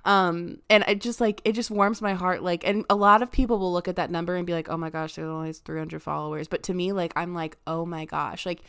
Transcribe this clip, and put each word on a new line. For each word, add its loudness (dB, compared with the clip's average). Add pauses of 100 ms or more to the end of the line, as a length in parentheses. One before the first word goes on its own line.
Um, 2 (100)
and 8
it 2
just, -4
like, 2
it 2
just -2
warms 2
my 0
heart. 0
Like, 0
and 0
a 6
lot 8
of -4
people 2
will 0
look -2
at -4
that 0
number -2
and -2
be -2
like, -2
"Oh -4
my -4
gosh, -6
there's -8
only -6
three -10
hundred -8
followers." -6
But -4
to -2
me, 0
like, -2
I'm -4
like, -6 (100)
"Oh -4
my -8
gosh, -6
like, -6